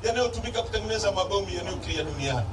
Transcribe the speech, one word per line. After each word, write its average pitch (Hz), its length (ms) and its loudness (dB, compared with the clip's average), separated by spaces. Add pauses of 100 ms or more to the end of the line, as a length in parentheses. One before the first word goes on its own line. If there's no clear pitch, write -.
yanayotumika 233 600 0
kutengeneza 214 480 0
mabomu 190 380 2
ya 180 140 -4
nuklia 160 400 -2
duniani. 139 500 0